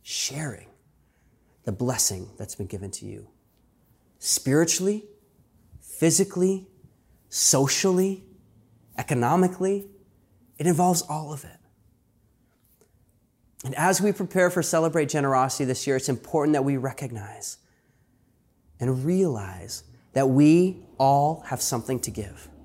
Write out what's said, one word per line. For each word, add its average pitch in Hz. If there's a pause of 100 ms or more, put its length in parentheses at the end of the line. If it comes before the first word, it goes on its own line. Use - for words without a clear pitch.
Sharing 135 (960)
the -
blessing 104
that's -
been 104
given 95
to -
you. 104 (920)
Spiritually, 170 (760)
physically, 190 (640)
socially, 185 (760)
economically, 180 (720)
it 156
involves 175
all 151
of 143
it. - (2000)
And 131
as 180
we 208
prepare 185
for 180
Celebrate 160
Generosity 135
this 127
year, 139
it's 131
important 147
that 135
we 139
recognize 120 (1200)
and 127
realize 117 (280)
that 135
we 156 (160)
all 143
have 127
something 123
to -
give. 98 (160)